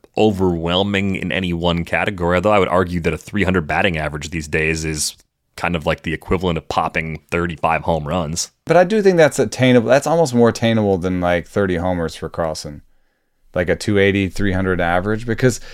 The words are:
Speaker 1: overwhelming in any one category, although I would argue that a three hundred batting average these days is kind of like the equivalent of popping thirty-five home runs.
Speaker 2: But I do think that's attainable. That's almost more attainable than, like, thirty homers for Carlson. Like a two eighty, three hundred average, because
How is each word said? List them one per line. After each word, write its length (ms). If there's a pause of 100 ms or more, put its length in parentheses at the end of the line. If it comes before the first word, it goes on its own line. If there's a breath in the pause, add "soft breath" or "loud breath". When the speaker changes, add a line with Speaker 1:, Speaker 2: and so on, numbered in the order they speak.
(180)
Speaker 1:
overwhelming 1000
in 160
any 220
one 320
category, 500
although 160
I 80
would 80
argue 340
that 120
a 40
three 260
hundred 240
batting 300
average 340
these 180
days 340
is 320 (400)
kind 200
of 100
like 180
the 100
equivalent 440
of 100
popping 540 (100)
thirty-five 520
home 220
runs. 460 (140)
Speaker 2:
But 100
I 80
do 180
think 160
that's 220
attainable. 480
That's 200
almost 260
more 160
attainable 480
than, 240
like, 260
thirty 280
homers 400
for 120
Carlson. 540 (720)
Like 160
a 80
two 200
eighty, 300
three 240
hundred 300
average, 440
because 360 (120 loud breath)